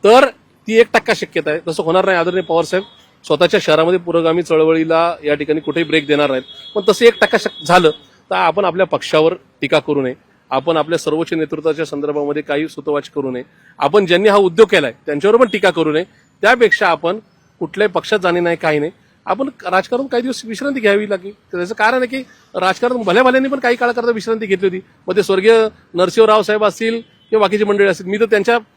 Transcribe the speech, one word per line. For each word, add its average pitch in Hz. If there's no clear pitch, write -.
तर 247
ती 220
एक 233
टक्का 226
शक्यता 160
आहे. 160
तसं 165
होणार 175
नाही. 190
आदरणीय 175
पवारसाहेब 170
स्वतःच्या 170
शहरामध्ये 165
पुरोगामी 170
चळवळीला 160
या 147
ठिकाणी 151
कुठेही 160
ब्रेक 151
देणार 147
नाहीत, 131
पण 208
तसं 220
एक 233
टक्का 214
शक-, -
झालं 170
तर 196
आपण 185
आपल्या 180
पक्षावर 160
टीका 147
करू 143
नये, 127
आपण 135
आपल्या 156
सर्वोच्च 160
नेतृत्वाच्या 156
संदर्भामध्ये 147
काही 151
सुतोवाच 147
करू 135
नये, 127
आपण 180
ज्यांनी 175
हा 202
उद्योग 196
केलाय 147
त्यांच्यावर 180
पण 247
टीका 196
करू 156
नये. 160
त्यापेक्षा 220
आपण 170
कुठल्याही 190
पक्षात 202
जाणे 175
नाही, 170
काही 151
नाही, 151
आपण 247
राजकारण 190
काही 240
दिवस 254
विश्रांती 247
घ्यावी 208
लागेल. 196
तर 190
त्याचं 180
कारण 233
आहे 254
की 262
राजकारण 226
भल्या 196
भल्यांनी 262
पण 269
काही 247
काळाकरता 240
विश्रांती 226
घेतली 190
होती. 185
मग 185
ते 202
स्वर्गीय 220
नरसिंहराव 214
साहेब 214
असतील 226
किंवा 220
बाकीची 202
मंडळी 202
असतील, 185
मी 202
तर 226
त्यांच्या 214